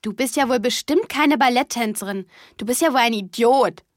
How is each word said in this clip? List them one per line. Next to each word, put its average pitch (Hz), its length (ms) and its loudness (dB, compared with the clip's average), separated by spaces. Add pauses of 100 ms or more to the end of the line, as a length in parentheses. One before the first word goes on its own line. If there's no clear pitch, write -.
„Du 214 100 -8
bist 262 220 -4
ja 269 140 0
wohl 247 100 0
bestimmt 277 500 -2
keine 294 300 2
Balletttänzerin. 220 880 -2 (300)
Du 202 100 -10
bist 247 160 -2
ja 320 80 2
wohl 262 80 0
ein 233 140 2
Idiot“ 233 720 2 (120)